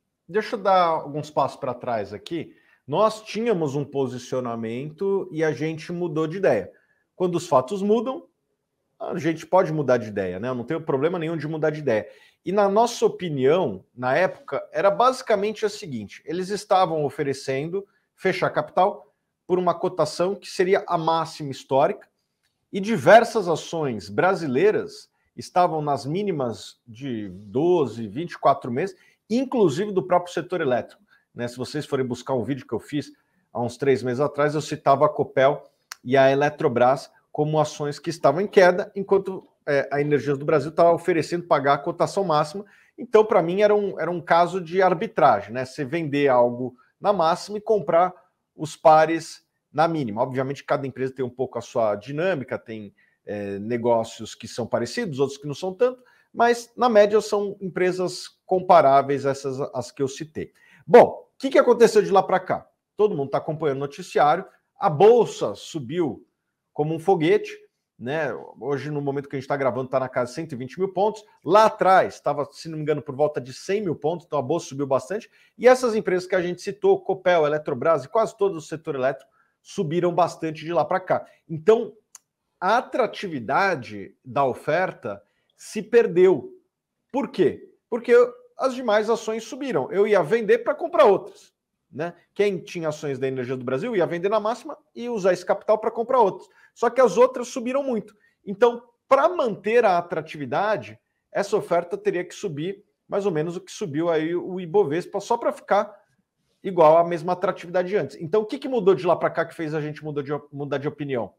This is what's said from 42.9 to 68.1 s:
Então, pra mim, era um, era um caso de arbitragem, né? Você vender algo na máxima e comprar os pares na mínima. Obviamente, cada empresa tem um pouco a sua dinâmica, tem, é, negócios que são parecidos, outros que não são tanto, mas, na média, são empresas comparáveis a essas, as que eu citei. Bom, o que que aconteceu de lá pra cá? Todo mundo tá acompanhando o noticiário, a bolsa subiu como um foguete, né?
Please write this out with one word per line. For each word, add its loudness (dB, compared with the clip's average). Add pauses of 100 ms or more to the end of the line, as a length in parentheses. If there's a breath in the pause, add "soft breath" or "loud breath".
Então, 4
pra 2
mim, 0
era 4
um, -2
era -4
um -6
caso 2
de -2
arbitragem, 2
né? -6
Você -8
vender -2
algo 2 (260 soft breath)
na 0
máxima -2
e -14
comprar 2 (440 soft breath)
os -10
pares 4 (280)
na 2
mínima. -2
Obviamente, -4
cada -2
empresa -6
tem -6
um -6
pouco -6
a -8
sua -2
dinâmica, -6
tem, -14 (320)
é, -8
negócios -2
que -16
são -8
parecidos, -4
outros -2
que -16
não -8
são -8
tanto, 0 (320 soft breath)
mas, 0
na 2
média, 6
são -4
empresas -4 (200)
comparáveis 4
a 0
essas, -6 (140)
as -8
que -8
eu 0
citei. -12 (340 soft breath)
Bom, 10
o -6
que -4
que 2
aconteceu 6
de -2
lá 6
pra 0
cá? -6 (300)
Todo 2
mundo -4
tá -2
acompanhando -4
o -6
noticiário, 0 (360 soft breath)
a 2
bolsa 4
subiu -6 (540)
como -2
um -6
foguete, 2 (480)
né? -4 (320)